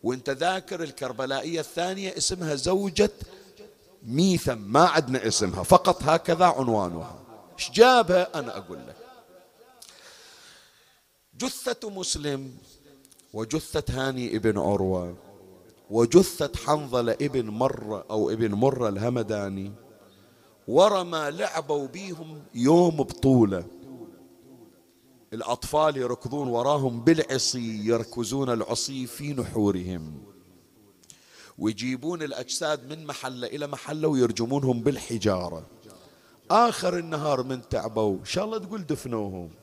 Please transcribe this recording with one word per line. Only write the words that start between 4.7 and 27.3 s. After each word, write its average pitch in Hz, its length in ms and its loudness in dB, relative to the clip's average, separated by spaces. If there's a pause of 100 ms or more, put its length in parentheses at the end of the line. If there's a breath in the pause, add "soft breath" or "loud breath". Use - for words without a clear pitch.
عندنا 131 400 0
اسمها، 95 340 0
فقط 180 400 6
هكذا 165 420 2
عنوانها. 110 760 0 (400)
ايش - 120 -6
جابها؟ 185 680 4
أنا 127 180 -8
أقول 90 220 -14
لك. - 180 -18 (2500 loud breath)
جثة 240 520 -6
مسلم 147 640 -6 (800)
وجثة 131 760 -4
هاني 127 280 -2
ابن 107 220 2
عروة 92 580 0 (760)
وجثة 135 600 6 (160)
حنظلة 127 460 2
ابن 131 360 0
مرة 107 640 -2
أو 107 200 2
ابن 110 240 0
مرة 123 340 2
الهمداني، 101 840 -2 (960 soft breath)
ورا 185 340 6
ما 160 280 -4
لعبوا 151 560 -4
بيهم 165 560 -14 (120)
يوم 156 420 6
بطولة، 113 680 4 (1700)
الأطفال 139 640 0
يركضون 127 520 -4
وراهم 123 520 0
بالعصي، 120 840 2